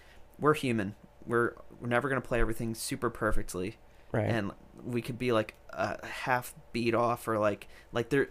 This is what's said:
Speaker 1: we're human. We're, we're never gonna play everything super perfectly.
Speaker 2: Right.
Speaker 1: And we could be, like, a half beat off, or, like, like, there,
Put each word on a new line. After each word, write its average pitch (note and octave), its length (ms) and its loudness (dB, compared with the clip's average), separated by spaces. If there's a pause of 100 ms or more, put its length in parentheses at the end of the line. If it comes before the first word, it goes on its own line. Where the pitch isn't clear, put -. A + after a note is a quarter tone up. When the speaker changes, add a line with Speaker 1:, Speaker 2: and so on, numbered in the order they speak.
(400)
Speaker 1:
we're D3 140 6
human. A2+ 420 0 (300)
We're, A#2 280 2 (260)
we're B2 80 -8
never A#2+ 220 2
gonna C3 120 0
play A#2+ 200 0
everything A2 340 2
super - 340 -2
perfectly. G#2 680 0 (340)
Speaker 2:
Right. A2+ 180 2
Speaker 1:
And G#2+ 220 0 (320)
we A#2+ 180 -2
could A#2+ 180 -8
be, B2 120 0
like, A2 240 2 (160)
a - 340 -4
half - 480 -2 (200)
beat A#2 220 2
off, A#2 320 2
or, A2 100 0
like, G#2 300 0 (240)
like, A#2 180 0
there, C#3 220 4